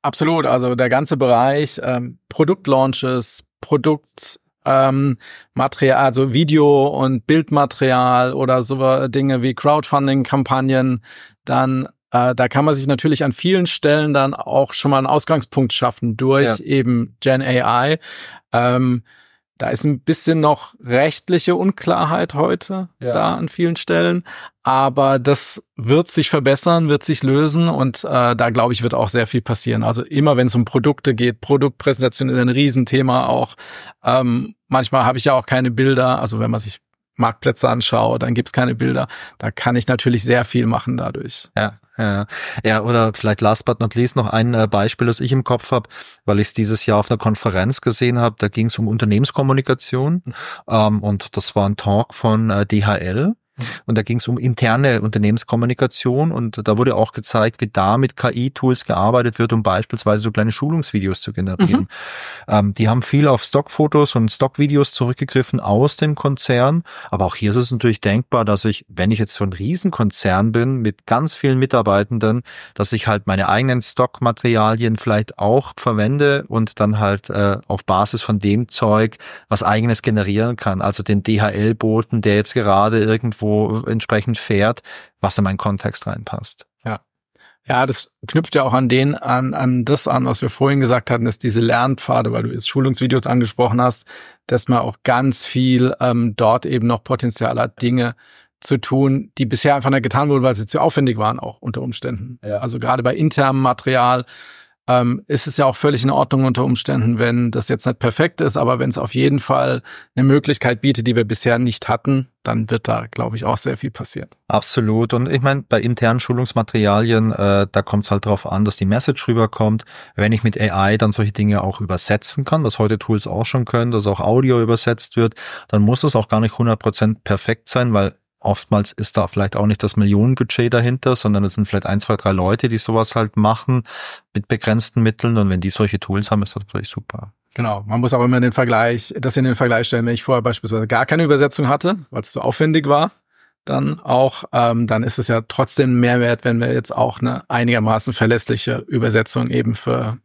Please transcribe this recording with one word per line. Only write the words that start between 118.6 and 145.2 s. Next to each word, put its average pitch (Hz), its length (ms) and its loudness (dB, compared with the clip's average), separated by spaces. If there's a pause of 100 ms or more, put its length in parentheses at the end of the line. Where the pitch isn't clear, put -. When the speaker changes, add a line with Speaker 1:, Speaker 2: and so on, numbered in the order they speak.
Speaker 2:
dass 104 140 -2
die 98 80 -2
Message 120 420 -2
rüberkommt. 110 560 0 (320)
Wenn 104 160 2
ich 107 100 0
mit 110 160 0
A 98 320 2
I 110 60 2
dann 107 160 2
solche 104 200 -2
Dinge 104 300 0
auch 95 200 -4
übersetzen 104 640 -2
kann, 156 200 0
was 110 140 -2
heute 107 200 2
Tools 107 280 -2
auch 107 180 -4
schon 123 220 -2
können, 120 240 -2
dass 107 160 0
auch 101 140 -2
Audio 123 420 2
übersetzt 113 540 -2
wird, 113 180 2 (340)
dann 104 140 2
muss 120 220 2
es 143 120 0
auch 107 120 0
gar 110 120 2
nicht 110 160 -2
hundert 117 240 0
Prozent 110 440 0
perfekt - 440 -4
sein, 123 240 0
weil 98 220 0 (260)
oftmals 104 520 -2
ist - 240 -6
da 95 100 0
vielleicht 101 300 -2
auch 104 100 0
nicht 107 160 0
das 104 140 -2
Millionenbudget 110 760 2
dahinter, 123 440 2
sondern 101 280 0
es 95 100 -4
sind 104 120 0
vielleicht 98 200 -4
ein, 101 140 0
zwei, 110 160 -2
drei 98 160 0
Leute, 98 360 0
die 113 100 -2
sowas 113 360 0
halt 110 220 -2
machen 113 460 2 (500)
mit 101 160 -6
begrenzten 110 540 0
Mitteln. 113 340 0
Und 101 140 2
wenn 92 100 0
die 92 100 -2
solche 104 280 -2
Tools 98 320 -4
haben, 104 120 0
ist - 120 -8
das 101 100 -10
natürlich 101 240 -8
super. 107 440 -14 (220)
Speaker 1:
Genau, 107 320 -4
man 113 140 -2
muss 123 140 2
auch 120 80 4
immer 123 180 4
den 123 120 2
Vergleich, 120 640 0
das 127 180 -2
in 131 80 2
den 127 120 0
Vergleich 120 320 2
stellen, 117 180 0
wenn 120 80 0
ich 113 80 -6
vorher 123 200 0
beispielsweise 113 440 -4
gar 120 200 2
keine 165 180 2
Übersetzung 143 420 2
hatte, 160 300 0 (140)
weil's 117 200 -8
zu 135 100 -8
aufwendig 156 460 0
war, 147 240 2 (540)
dann 139 340 -4
auch, 131 540 0
ähm, 117 340 2
dann 110 160 0
ist 120 160 -4
es 120 80 -2